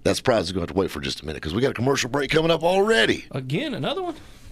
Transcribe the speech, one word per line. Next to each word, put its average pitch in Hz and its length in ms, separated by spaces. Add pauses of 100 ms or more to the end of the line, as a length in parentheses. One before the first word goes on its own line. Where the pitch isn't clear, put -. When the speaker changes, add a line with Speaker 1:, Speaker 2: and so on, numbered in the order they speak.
Speaker 1:
that 98 120
surprise 110 300
is 87 60
gonna 92 100
have 82 80
to 80 100
wait 87 120
for 76 100
just 69 200
a 69 40
minute, 73 160
'cause 78 120
we 113 80
got 131 100
a - 40
commercial 127 340
break 135 220
coming 160 180
up 156 140
already. 196 680
Speaker 2:
Again, 151 420
another 240 280
one? 349 140 (360)